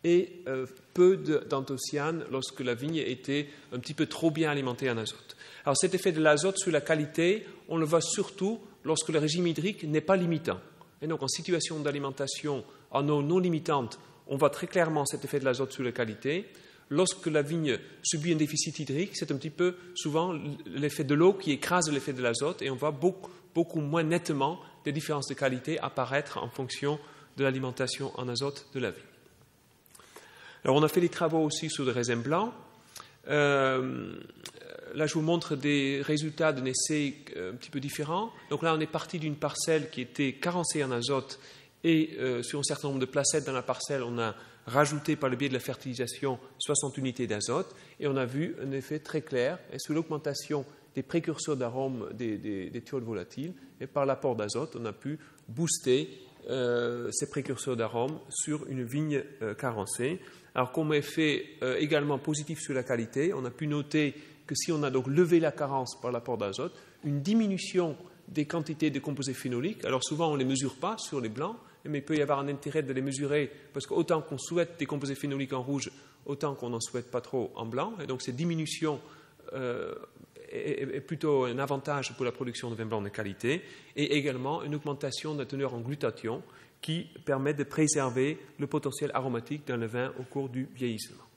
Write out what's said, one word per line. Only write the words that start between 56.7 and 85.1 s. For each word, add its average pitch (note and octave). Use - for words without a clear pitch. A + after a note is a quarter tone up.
ces C#3+
précurseurs C3
d'arômes A#2
sur -
une C3
vigne, D3
euh, G#2+
carencée. B2
Alors, B2+
comme D#3
effet, D3
euh, B2+
également D3
positif D3+
sur -
la C3
qualité, B2+
on C3
a B2
pu D3+
noter D3
que C#3
si -
on D3+
a C#3+
donc C3
levé E3
la D#3+
carence C3+
par B2
l'apport A#2+
d'azote, G#2
une C#3+
diminution F#3
des D3
quantités D#3
de C3+
composés C3+
phénoliques, C3
alors B2+
souvent D#3+
on -
ne C#3
les B2+
mesure C3
pas G#3
sur C#3
les A2+
blancs, D#3+
mais C#3+
il C#3
peut D#3
y D3
avoir C#3
un C#3
intérêt C#3+
de C3+
les C3
mesurer, C#3
parce C#3
qu'autant E3
qu'on C#3+
souhaite E3+
des C#3+
composés C#3
phénoliques C#3
en B2+
rouge, C3+
autant C#3+
qu'on A#2+
n'en A#2
souhaite -
pas B2
trop B2
en A2+
blanc, C#3+
et C#3
donc B2+
cette B2
diminution, D#3
euh, B2
est, C#3
est, C3+
est C#3+
plutôt D3
un B2
avantage C#3
pour C3
la A#2
production A#2+
de A2+
vins A2
blancs G#2+
de G2+
qualité, A2+
et D3
également C#3
une D3
augmentation D3